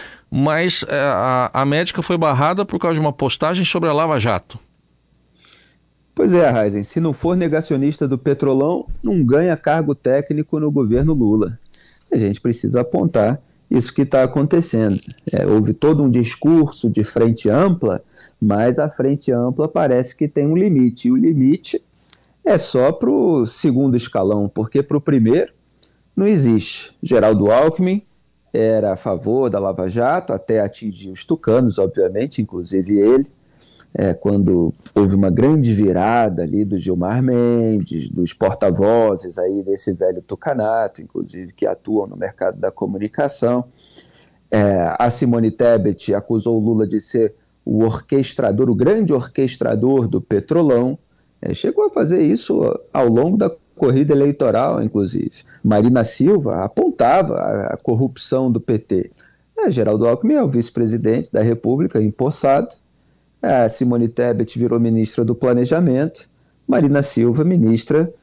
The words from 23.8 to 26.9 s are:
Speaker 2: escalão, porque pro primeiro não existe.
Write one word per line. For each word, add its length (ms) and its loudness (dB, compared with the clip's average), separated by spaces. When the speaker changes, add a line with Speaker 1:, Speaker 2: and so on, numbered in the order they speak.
Speaker 2:
escalão, 540 -2
porque 320 -2
pro 180 -2
primeiro 540 2
não 100 0
existe. 800 0